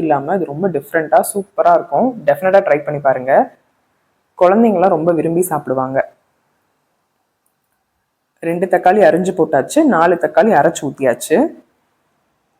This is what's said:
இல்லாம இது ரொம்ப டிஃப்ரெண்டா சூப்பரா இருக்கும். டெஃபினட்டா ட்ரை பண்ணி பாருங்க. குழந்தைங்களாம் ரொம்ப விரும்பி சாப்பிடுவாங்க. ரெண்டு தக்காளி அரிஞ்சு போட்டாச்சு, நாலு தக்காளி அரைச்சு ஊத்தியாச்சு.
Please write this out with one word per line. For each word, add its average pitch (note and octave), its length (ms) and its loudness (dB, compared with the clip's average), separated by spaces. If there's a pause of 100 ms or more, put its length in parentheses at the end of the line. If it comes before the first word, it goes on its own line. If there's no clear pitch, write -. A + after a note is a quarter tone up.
இல்லாம D3+ 360 -2
இது E3+ 140 -4
ரொம்ப D3+ 140 -6 (100)
டிஃப்ரெண்டா D#3 440 0 (100)
சூப்பரா F3 480 -2
இருக்கும். D3+ 320 -2 (180)
டெஃபினட்டா F#3 380 2
ட்ரை D3 120 0 (100)
பண்ணி D3 180 -6
பாருங்க. C3 260 -2 (1080)
குழந்தைங்களாம் F#3+ 540 2
ரொம்ப E3 240 0
விரும்பி E3 320 -2
சாப்பிடுவாங்க. C3 460 -4 (2500)
ரெண்டு F3 240 -4
தக்காளி F3+ 340 4
அரிஞ்சு F3+ 320 0
போட்டாச்சு, D#3 420 0 (140)
நாலு E3+ 300 2
தக்காளி F3+ 340 2
அரைச்சு D#3+ 300 0
ஊத்தியாச்சு. C#3 500 -2 (1200)